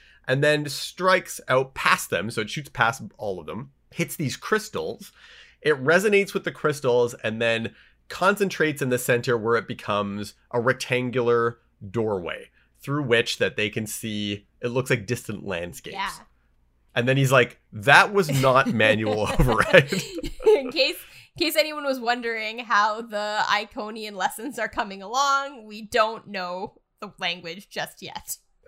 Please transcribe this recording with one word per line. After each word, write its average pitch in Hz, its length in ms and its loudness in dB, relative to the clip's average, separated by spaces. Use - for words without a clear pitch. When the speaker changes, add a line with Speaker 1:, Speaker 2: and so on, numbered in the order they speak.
Speaker 1:
and 135 160 0
then 151 260 2
strikes 185 800 -2
out 135 260 2
past - 340 0
them. 101 220 -2
So 220 100 -4
it 214 80 -6
shoots 147 200 -10
past 117 340 0
all 98 220 -6
of 76 80 -14
them, 107 240 -10
hits 165 240 -6
these 131 220 -4
crystals. - 760 -6
It - 140 2
resonates 190 580 2
with 190 100 -4
the 160 80 -4
crystals 127 600 0
and 110 160 -4
then 113 360 0
concentrates 180 720 0
in 131 80 0
the 123 80 2
center 120 400 2
where 113 200 2
it 104 100 -2
becomes 104 680 -4
a 120 80 0
rectangular 120 1000 0
doorway 95 600 -4
through 143 240 -4
which 117 340 2
that 98 180 0
they 107 140 0
can 110 160 -4
see, 104 640 -6
it 123 80 -4
looks 123 200 -2
like 110 160 0
distant 113 400 -6
landscapes. 90 500 -8
Speaker 2:
Yeah. 196 140 -6
Speaker 1:
And 120 140 0
then 135 80 4
he's 135 160 4
like, 123 280 4
"That 147 420 8
was 151 280 2
not 131 260 6
Speaker 2:
<laughs> 117 60 0
Speaker 1:
manual 107 480 4
override." 127 720 4
Speaker 2:
In 285 260 4
case, 302 260 0
in - 80 -16
case 311 100 -2
anyone 302 300 0
was 269 160 -2
wondering 226 580 -4
how 214 420 0
the 214 460 -4
Iconian 214 680 -4
lessons 220 440 -4
are 220 80 -4
coming 202 340 -8
along, 277 640 -2
we 214 180 -16
don't 220 440 0
know 185 540 -8
the 202 180 -16
language 175 520 -8
just 160 320 -10
yet. - 360 -12